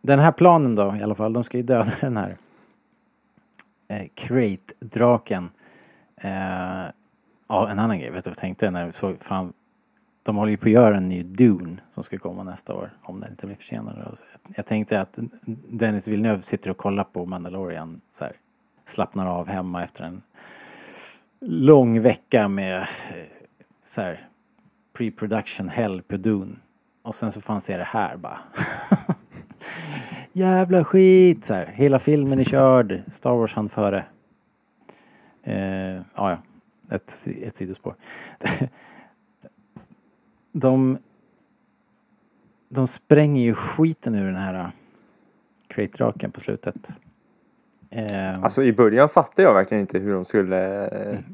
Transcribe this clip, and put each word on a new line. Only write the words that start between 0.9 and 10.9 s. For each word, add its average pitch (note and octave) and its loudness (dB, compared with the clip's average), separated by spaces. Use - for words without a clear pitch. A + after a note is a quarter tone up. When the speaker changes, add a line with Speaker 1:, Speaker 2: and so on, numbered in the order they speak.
Speaker 1:
i - -6
alla G#2 -2
fall. A2 -2
De A#2+ -2
ska - -10
ju B2 -4
döda A#2 0
den B2+ -4
här, F#2+ -6
eh, G#2+ -10
Krayt-draken. A2+ -2
Eh, F#2 -6
ja, G#2 0
en G2+ -4
annan A2 0
grej. B1+ -10
Vet D#2+ -10
du F2+ -10
vad - -16
jag - -16
tänkte F#2 -4
när F2 -6
vi E2+ -12
såg F#2+ -8
fram-, F#2 -6
de G#2 -4
håller G#2+ 0
ju G#2 0
på - -4
att A2 4
göra A2 8